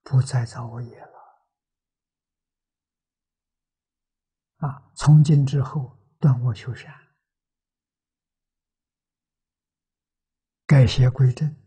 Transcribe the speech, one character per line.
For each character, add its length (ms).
不 220
再 200
造 260
恶 120
业 180
了。 480
啊， 380
从 280
今 220
之 160
后 380
断 220
恶 140
修 180
善， 180
改 220
邪 240
归 200
正。 240